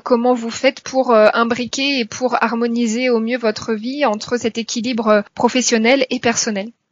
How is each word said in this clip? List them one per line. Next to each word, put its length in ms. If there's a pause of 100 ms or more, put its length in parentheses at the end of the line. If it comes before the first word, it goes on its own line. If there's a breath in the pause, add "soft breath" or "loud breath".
comment 280
vous 160
faites 300
pour, 320
euh, 220
imbriquer 680
et 60
pour 360
harmoniser 680
au 100
mieux 180
votre 360
vie 320
entre 340
cet 180
équilibre 640 (120)
professionnel 720
et 100
personnel ? 500 (220)